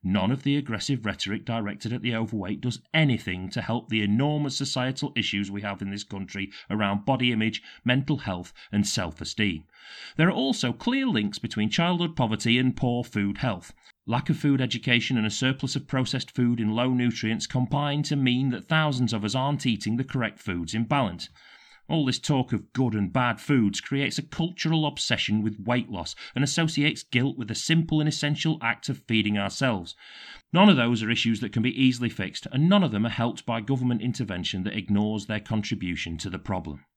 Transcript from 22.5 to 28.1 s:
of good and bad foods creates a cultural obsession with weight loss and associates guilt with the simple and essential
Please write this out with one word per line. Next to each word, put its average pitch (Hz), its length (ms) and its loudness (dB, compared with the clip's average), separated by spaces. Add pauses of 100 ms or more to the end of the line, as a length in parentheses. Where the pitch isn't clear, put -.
of - 180 -4
good 127 220 0
and 104 180 0
bad 123 300 0
foods 110 400 2
creates - 380 -2
a - 20 -6
cultural 160 640 -2
obsession - 560 -2
with 107 180 -4
weight 120 300 -2
loss 90 240 -8 (220)
and 131 80 0
associates 156 580 0
guilt 131 340 0
with 120 120 -6
the 110 80 -4
simple 160 440 2
and 151 80 2
essential 151 540 0